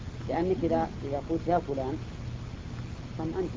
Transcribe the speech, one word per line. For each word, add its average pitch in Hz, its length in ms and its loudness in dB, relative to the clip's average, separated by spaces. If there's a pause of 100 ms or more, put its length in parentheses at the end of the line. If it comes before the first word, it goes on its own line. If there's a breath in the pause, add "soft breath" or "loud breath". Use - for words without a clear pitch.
(300)
لأنك 170 340 4
إذا، 165 260 4 (140)
إذا 139 260 0
قلت: 160 180 2
"يا 170 120 6
فلان"، 135 380 0 (1200)
طمأنت 165 380 0